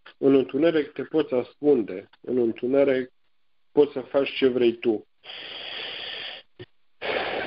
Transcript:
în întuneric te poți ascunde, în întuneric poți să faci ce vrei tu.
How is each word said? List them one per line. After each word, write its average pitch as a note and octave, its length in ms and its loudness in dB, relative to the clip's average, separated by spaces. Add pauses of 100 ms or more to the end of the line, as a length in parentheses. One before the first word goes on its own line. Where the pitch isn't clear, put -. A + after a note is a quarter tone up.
(180)
în C#3 160 4
întuneric C#3+ 580 2
te C#3 100 -10
poți D3+ 320 -2
ascunde, A#2 760 0 (120)
în B2 180 -4
întuneric B2+ 720 0 (600)
poți D3 200 4
să C3 80 -6
faci C3+ 360 -2
ce C3+ 120 4
vrei A#2+ 280 4
tu. A2 300 -2 (2500)